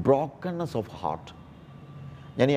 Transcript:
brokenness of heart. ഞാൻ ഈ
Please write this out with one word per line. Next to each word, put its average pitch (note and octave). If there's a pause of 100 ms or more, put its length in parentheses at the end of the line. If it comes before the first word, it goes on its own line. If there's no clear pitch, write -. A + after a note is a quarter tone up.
brokenness D#3+
of G2+ (140)
heart. D#2+ (1080)
ഞാൻ B2+
ഈ -